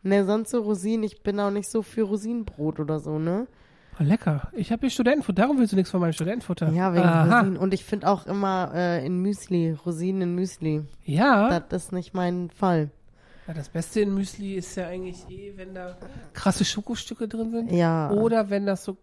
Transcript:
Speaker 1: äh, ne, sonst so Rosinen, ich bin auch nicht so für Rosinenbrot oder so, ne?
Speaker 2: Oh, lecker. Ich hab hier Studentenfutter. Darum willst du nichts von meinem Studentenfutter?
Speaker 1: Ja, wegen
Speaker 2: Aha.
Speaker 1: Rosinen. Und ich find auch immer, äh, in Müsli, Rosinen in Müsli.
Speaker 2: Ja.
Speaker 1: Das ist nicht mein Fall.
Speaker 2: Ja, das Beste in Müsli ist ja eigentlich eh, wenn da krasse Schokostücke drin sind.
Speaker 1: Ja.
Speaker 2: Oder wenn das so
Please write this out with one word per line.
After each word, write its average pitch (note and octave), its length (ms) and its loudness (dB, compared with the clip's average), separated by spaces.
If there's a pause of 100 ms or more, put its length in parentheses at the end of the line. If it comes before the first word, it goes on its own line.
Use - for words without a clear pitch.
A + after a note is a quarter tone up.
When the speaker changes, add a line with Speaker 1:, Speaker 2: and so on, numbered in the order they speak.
Speaker 1:
äh, F#3+ 40 -4
ne, G3 180 4
sonst G#3+ 260 0
so A#3+ 100 0
Rosinen, G#3+ 420 -2
ich - 180 -8
bin G3+ 180 -2
auch G3+ 120 0
nicht G3+ 180 -4
so A3+ 120 -2
für A3 220 -2
Rosinenbrot G3+ 760 -4
oder D#3 200 -2
so, D#3 200 -4
ne? F3+ 280 -2 (520)
Speaker 2:
Oh, D#3 60 2
lecker. D#3 480 0
Ich A3+ 180 -4
hab A3+ 80 0
hier C4+ 100 0
Studentenfutter. A#3 520 2
Darum C#4 180 4
willst A3 140 2
du - 20 0
nichts F#3 160 2
von F3+ 80 0
meinem E3 140 2
Studentenfutter? E3+ 580 -2
Speaker 1:
Ja, F3+ 220 2
wegen F3 100 6
Speaker 2:
Aha. E3 360 8
Speaker 1:
Rosinen. F#3+ 180 2
Und F#3+ 160 2
ich F#3 100 -2
find G#3 220 -4
auch F#3+ 220 2
immer, F#3+ 460 0
äh, F3 320 0
in F3+ 160 -2
Müsli, F3+ 500 0 (140)
Rosinen F3+ 360 -2
in F3 140 0
Müsli. D#3 500 -2 (180)
Speaker 2:
Ja. G3+ 560 4
Speaker 1:
Das - 280 -6
ist - 40 -10
nicht F3+ 220 -6
mein F3+ 360 -2
Fall. E3 420 2 (540)
Speaker 2:
Ja, E3 80 -10
das D#3 140 -10
Beste E3 320 -4
in G3+ 160 2
Müsli G3 400 -4
ist F3+ 220 -8
ja F3+ 100 -6
eigentlich F3+ 420 -12
eh, G3 280 -14
wenn F#3 180 -16
da F3+ 220 -12 (340)
krasse - 320 0
Schokostücke - 640 -6
drin A3+ 240 -6
sind. A#3 220 -2
Speaker 1:
Ja. E3 380 2
Speaker 2:
Oder A3 380 2
wenn G3+ 160 -2
das F#3+ 200 -2
so F#3+ 180 -8